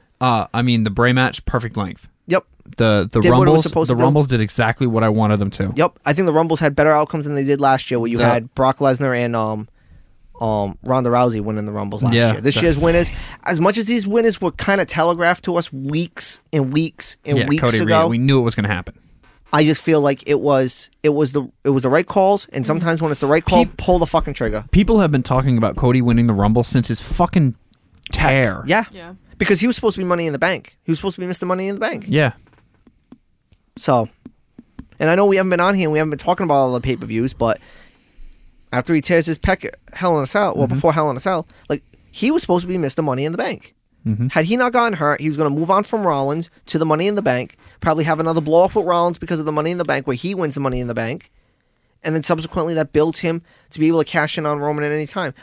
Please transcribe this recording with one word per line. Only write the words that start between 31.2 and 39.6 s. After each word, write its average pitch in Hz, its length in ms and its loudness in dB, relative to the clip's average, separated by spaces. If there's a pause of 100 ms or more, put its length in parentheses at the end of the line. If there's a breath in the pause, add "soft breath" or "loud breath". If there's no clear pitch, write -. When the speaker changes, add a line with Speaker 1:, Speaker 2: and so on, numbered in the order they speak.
Speaker 2:
be 180 60 -8
Mister 185 180 -6
Money 185 220 -4
in 202 80 -6
the 196 60 -8
Bank. - 260 -6
Speaker 1:
Yeah. 147 260 0 (1400)
Speaker 2:
So, 123 320 0 (880)
and 156 100 0
I 170 60 4
know 196 100 4
we 196 120 4
haven't 190 120 0
been 180 100 0
on 190 160 2
here 185 100 0
and 156 60 0
we 151 60 0
haven't 156 140 0
been 147 80 -8
talking 180 240 -2
about 160 120 0
all 131 180 2
the 123 80 -2
pay-per-views, 120 520 -4
but 113 260 -2 (1120 soft breath)
after 127 220 -2
he 156 80 2
tears 165 240 0
his 160 140 -6
pec, - 280 -2 (260)